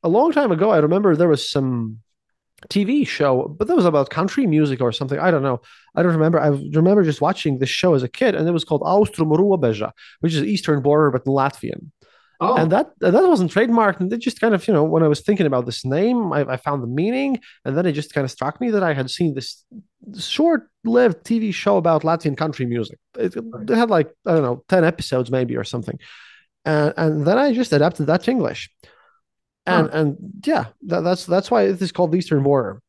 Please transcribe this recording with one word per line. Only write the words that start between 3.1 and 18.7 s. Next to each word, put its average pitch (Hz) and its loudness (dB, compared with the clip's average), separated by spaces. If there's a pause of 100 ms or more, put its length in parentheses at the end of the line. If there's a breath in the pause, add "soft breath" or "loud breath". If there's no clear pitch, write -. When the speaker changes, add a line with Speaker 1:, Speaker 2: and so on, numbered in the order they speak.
Speaker 1:
but 214 -4
that 349 0
was 226 4
about 147 2
country 196 -2
music 147 0
or 120 0
something. 139 -6
I 175 2
don't 139 0
know. 127 -2 (340 soft breath)
I 165 2
don't 175 2
remember. 160 2
I 147 2
remember 156 2
just 151 -2
watching 151 -2
this 131 -2
show 180 0
as 127 0
a 127 -6
kid, - 0
and 160 -2
it 175 0
was 165 -2
called 151 -2
Austrum 165 2
Robeža, 147 0 (300 loud breath)
which 165 0
is 143 0
Eastern 165 -2
Border, 147 4
but 127 -2
in 135 0
Latvian. 139 -4 (500 soft breath)
Speaker 2:
Oh. - 0
Speaker 1:
And 160 2
that, 277 2 (120)
that 185 2
wasn't 262 4
trademarked. 220 2
And 185 -2
it 240 -4
just - -4
kind 220 2
of, 180 -2
you 220 2
know, 151 4
when 160 2
I 156 4
was 147 0
thinking 196 0
about 127 0
this 123 -8
name, 190 0
I, 147 0
I 127 -4
found 139 -4
the 117 -8
meaning. 233 -2 (240 loud breath)
And 135 -2
then 175 0
it 165 0
just 147 -8
kind 139 -2
of 127 -8
struck - -6
me 247 -4